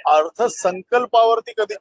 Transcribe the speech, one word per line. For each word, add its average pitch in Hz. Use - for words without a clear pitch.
अर्थसंकल्पावरती 226
कधी 208